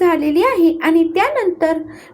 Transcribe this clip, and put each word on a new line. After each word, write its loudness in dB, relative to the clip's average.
झालेली 0
आहे 2
आणि 2
त्यानंतर -2